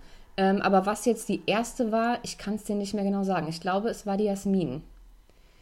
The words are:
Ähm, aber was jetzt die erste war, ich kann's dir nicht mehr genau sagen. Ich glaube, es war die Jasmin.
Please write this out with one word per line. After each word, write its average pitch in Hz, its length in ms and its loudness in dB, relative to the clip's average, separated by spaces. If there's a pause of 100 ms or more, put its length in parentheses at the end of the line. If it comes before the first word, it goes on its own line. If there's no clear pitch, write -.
(360)
Ähm, 190 260 4
aber 190 220 6
was 208 200 -2
jetzt 220 240 0
die 190 180 -2
erste 220 460 0
war, 226 300 2
ich - 160 -10
kann's 208 260 -6
dir 214 100 -2
nicht 202 200 -2
mehr 202 100 0
genau 202 180 0
sagen. 180 260 0
Ich 165 120 -8
glaube, 196 280 0
es - 180 -6
war 196 100 0
die 214 80 2
Jasmin. 190 580 0 (800)